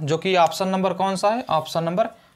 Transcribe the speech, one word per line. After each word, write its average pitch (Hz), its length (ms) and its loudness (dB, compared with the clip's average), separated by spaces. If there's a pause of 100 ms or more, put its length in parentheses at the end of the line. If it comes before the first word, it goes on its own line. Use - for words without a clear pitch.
जो 156 180 0
कि 185 180 0
ऑप्शन 175 320 2
नंबर 190 260 0
कौन 190 220 -2
सा 202 120 0
है, 240 220 0
ऑप्शन 160 340 -2
नंबर 180 240 0 (280)